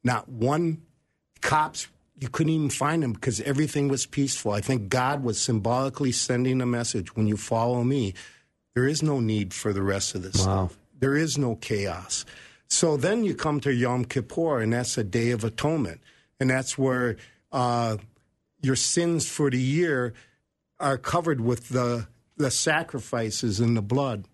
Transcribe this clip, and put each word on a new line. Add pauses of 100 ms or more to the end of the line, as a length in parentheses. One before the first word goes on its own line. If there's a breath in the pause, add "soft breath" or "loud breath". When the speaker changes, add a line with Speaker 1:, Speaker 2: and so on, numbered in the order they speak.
Speaker 1:
Not
one (580)
cops. (320)
You
couldn't
even
find
them
because
everything
was
peaceful.
I
think
God
was
symbolically
sending
a
message.
When
you
follow
me, (640 loud breath)
there
is
no
need
for
the
rest
of
this (120)
Speaker 2:
Wow.
Speaker 1:
stuff. (200)
There
is
no
chaos. (420 loud breath)
So
then
you
come
to
Yom
Kippur,
and
that's
a
Day
of
Atonement. (360 soft breath)
And
that's
where, (360 loud breath)
uh, (640)
your
sins
for
the
year (680 loud breath)
are
covered
with
the, (300)
the
sacrifices
and
the
blood.